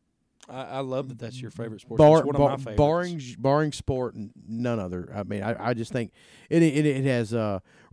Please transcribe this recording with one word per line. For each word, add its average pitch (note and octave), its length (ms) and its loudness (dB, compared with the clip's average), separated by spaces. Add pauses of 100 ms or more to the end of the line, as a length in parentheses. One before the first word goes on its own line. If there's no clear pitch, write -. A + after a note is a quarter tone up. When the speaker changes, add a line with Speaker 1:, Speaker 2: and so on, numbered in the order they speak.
(500)
Speaker 1:
I, C3 140 -12
I B2 160 -10
love C3 280 -6
that B2+ 120 -14
that's A#2+ 220 -12
your A2+ 100 -12
favorite A2+ 280 -12
sports - 200 -4
Speaker 2:
Bar-, D3+ 100 12
Speaker 1:
movie. D#3+ 100 8
It's C#3+ 80 2
one C#3+ 80 -2
of C#3+ 40 2
Speaker 2:
bar-, C#3+ 120 4
Speaker 1:
my C3+ 60 -4
favorites. A#2+ 200 -6
Speaker 2:
barring, E3 440 0 (180)
barring C#3+ 320 2
sport, B2+ 460 -6
n-, G#2 140 -12 (160)
none A#2 320 -2
other. F2+ 360 -6
I G#2 80 -6
mean, G2+ 200 -6
I, A2+ 260 -4
I B2 40 0
just A2+ 200 -6
think A#2 180 -4 (380)
it, E3 120 2
it, D3+ 240 4
it C3+ 200 0
has, A#2+ 280 0
uh, G#2+ 260 -2 (340)